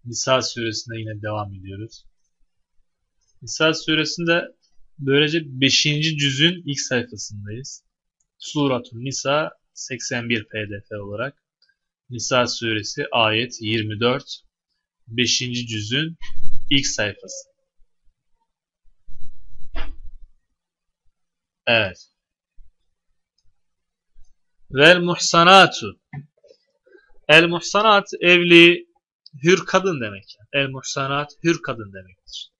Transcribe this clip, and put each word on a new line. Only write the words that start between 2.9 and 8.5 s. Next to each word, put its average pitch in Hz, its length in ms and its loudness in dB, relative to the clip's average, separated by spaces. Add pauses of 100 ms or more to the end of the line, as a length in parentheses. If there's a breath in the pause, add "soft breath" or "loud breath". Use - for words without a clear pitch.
Nisa 156 320 0
suresinde 165 720 -2 (520)
böylece 151 460 0
beşinci 147 720 0
cüzün 143 480 0
ilk 139 140 -6
sayfasındayız. 107 1040 -8 (540)
Suratun 127 680 -4